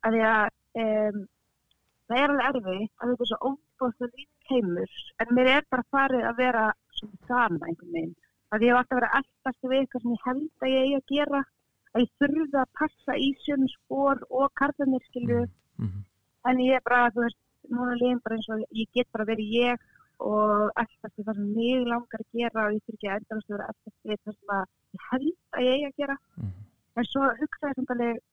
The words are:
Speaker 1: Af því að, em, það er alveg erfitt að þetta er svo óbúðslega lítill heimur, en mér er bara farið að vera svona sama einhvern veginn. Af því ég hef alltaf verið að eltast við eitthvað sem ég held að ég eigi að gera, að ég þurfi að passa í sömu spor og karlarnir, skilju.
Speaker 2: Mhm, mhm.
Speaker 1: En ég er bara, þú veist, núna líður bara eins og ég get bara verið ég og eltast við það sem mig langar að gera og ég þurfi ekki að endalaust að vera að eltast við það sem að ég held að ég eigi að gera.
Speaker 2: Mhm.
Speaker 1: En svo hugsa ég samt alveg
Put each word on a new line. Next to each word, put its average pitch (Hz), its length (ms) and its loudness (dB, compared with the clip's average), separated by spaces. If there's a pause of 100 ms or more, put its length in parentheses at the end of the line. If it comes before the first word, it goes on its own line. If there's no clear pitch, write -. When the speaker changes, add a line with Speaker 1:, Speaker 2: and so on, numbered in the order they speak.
Speaker 1:
Af 226 80 2
því 226 140 4
að, 214 160 4 (340)
em, 214 460 0 (800)
það 240 140 0
er 285 140 4
alveg 254 180 2
erfitt 202 500 -4
að 240 80 0
þetta 247 160 0
er 208 60 -2
svo 247 180 -2
óbúðslega 247 640 -6
lítill 269 160 -20 (220)
heimur, 190 420 0 (280)
en 233 120 2
mér 254 220 6
er 302 160 2
bara 247 180 0
farið 262 380 2
að 233 100 -4
vera 247 260 2 (340)
svona 208 300 -18
sama 226 400 2
einhvern 170 280 -8
veginn. 165 180 -6 (380)
Af 208 80 0
því 233 80 6
ég 247 60 8
hef 247 60 6
alltaf 254 180 -2
verið 240 120 0
að 262 100 4
eltast - 460 -8
við 262 140 2
eitthvað 254 220 -4
sem 240 120 0
ég - 140 -6
held 277 220 -4 (120)
að 262 100 2
ég 262 120 4
eigi 277 140 2
að 269 160 -8
gera, 285 260 0 (540)
að 240 100 6
ég - 160 -6
þurfi 285 400 0
að - 200 -4
passa - 380 -4
í 269 120 0 (140)
sömu 269 280 0
spor 269 480 0 (100)
og 269 300 2
karlarnir, 277 480 0
skilju. 240 360 -2
Speaker 2:
Mhm, - 420 -10
mhm. 98 180 -6 (400)
Speaker 1:
En 254 160 2
ég 254 160 4
er 254 80 -2
bara, 240 260 4
þú 220 140 -4
veist, 240 160 -6 (300)
núna 247 260 -2
líður 247 260 0
bara 226 140 -6
eins 220 160 -8
og 214 120 -4 (180)
ég 220 100 -8
get 247 200 -2
bara 214 120 -4
verið 214 320 -4
ég 240 220 2 (420)
og 214 500 2 (120)
eltast - 340 -8
við 202 100 -8
það 208 120 -6
sem 208 160 -4
mig 240 340 0
langar 233 320 -6
að - 180 -8
gera 226 280 0
og 208 80 0
ég 220 100 -2
þurfi 220 140 -12
ekki 202 100 -6
að 196 100 -2
endalaust 220 300 -10
að 208 60 -6
vera 202 100 -8
að - 80 -10
eltast - 320 -18
við 214 200 -4
það 208 120 -10
sem 202 180 -14
að 196 100 -2 (300)
ég - 160 -16
held 277 260 -2 (200)
að 247 80 0
ég 254 100 4
eigi 285 140 -2
að 277 140 -14
gera. 277 140 -4 (200)
Speaker 2:
Mhm. 95 160 -8 (440)
Speaker 1:
En 233 80 0
svo 277 180 -2 (180)
hugsa 294 300 -4
ég 269 40 -4
samt 262 200 -4
alveg 233 260 -2 (120)